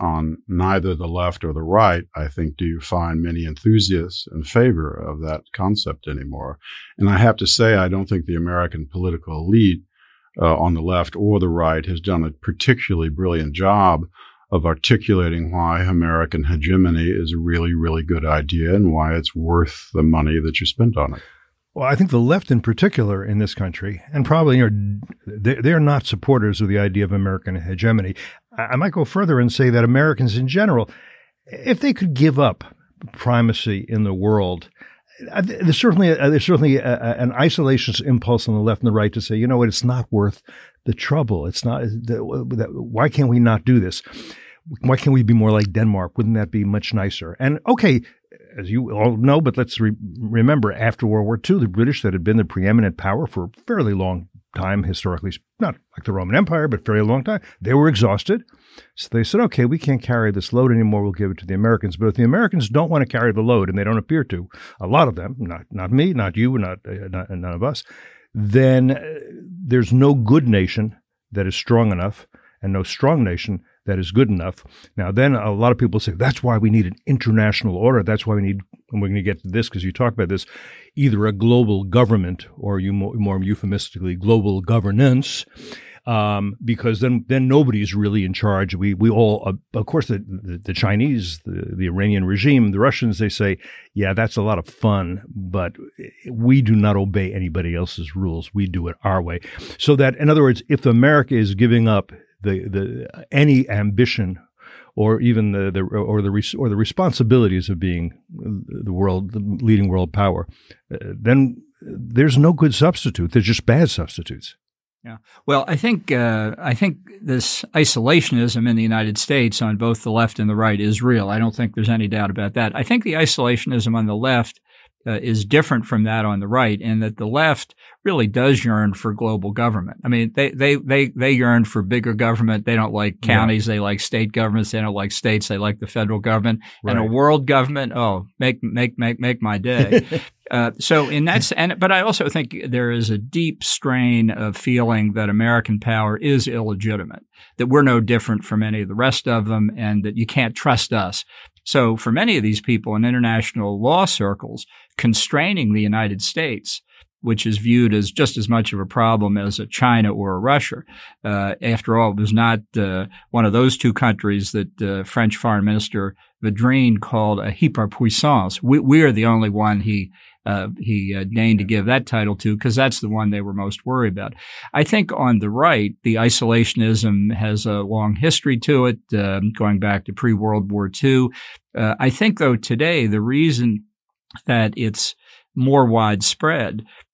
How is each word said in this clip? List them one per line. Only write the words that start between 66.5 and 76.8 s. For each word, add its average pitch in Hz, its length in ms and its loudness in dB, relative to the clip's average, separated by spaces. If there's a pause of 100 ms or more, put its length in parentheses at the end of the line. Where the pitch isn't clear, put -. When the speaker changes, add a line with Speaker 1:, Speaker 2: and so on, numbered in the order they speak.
Speaker 2:
not, 92 280 -6
uh, 98 240 -12
not, 92 200 -8
none 87 220 -8
of 87 100 -8
us, 143 220 -6 (500)
then, 127 560 4
uh, 135 100 -2 (640)
there's 120 260 2
no 139 220 6
good 127 320 2
nation 107 500 0 (360)
that 98 140 -4
is 95 80 -4
strong 117 360 2
enough 95 360 -6 (360)
and 98 100 -2
no 95 100 -2
strong 135 420 0
nation 90 380 -4 (240)
that 95 120 -2
is 85 120 -4
good 113 180 4
enough. 92 360 -4 (320)
Now, 95 160 -4
then 131 220 2
a 107 180 -2
lot 113 200 2
of 117 60 -2
people 110 220 0
say, 98 120 -4
"That's 123 300 -2
why 120 160 2
we 107 100 2
need 107 180 4